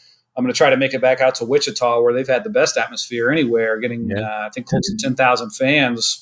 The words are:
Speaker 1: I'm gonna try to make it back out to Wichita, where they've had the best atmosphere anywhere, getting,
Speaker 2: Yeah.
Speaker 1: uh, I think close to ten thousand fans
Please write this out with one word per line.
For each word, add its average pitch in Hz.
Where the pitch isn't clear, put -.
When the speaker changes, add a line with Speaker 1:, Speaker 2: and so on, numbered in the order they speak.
Speaker 1:
I'm 123
gonna 123
try 143
to 131
make 135
it 123
back 127
out 131
to -
Wichita, 120
where 120
they've 127
had 123
the 110
best -
atmosphere 117
anywhere, 117
getting, 117
Speaker 2:
Yeah. 104
Speaker 1:
uh, 107
I 107
think -
close -
to -
ten 127
thousand 123
fans 131